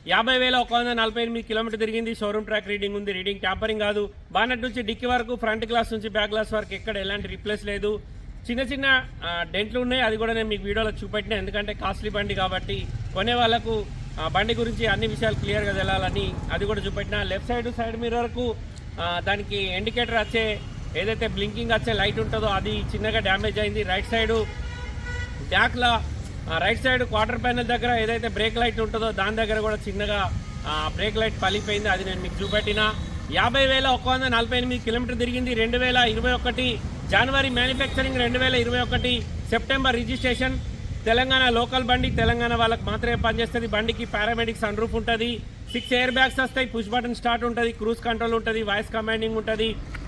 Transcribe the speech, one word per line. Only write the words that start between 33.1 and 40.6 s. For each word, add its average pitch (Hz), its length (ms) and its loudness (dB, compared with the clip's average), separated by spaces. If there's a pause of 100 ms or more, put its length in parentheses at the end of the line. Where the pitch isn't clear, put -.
యాభై 240 340 4
వేల 262 200 4
ఒక 254 220 2
వంద 262 140 2
నలభై 240 340 2
ఎనిమిది 247 280 0
కిలోమీటర్ 240 340 0
తిరిగింది. 247 360 0
రెండు 226 240 2
వేల 247 180 4
ఇరవై 233 360 4
ఒకటి 247 480 0 (300)
జనవరి 269 400 4
మ్యానుఫ్యాక్చరింగ్, 262 640 0
రెండు 247 220 2
వేల 254 160 4
ఇరవై 240 260 2
ఒకటి 247 400 2 (300)
సెప్టెంబర్ 262 440 4
రిజిస్ట్రేషన్. 254 680 0 (440)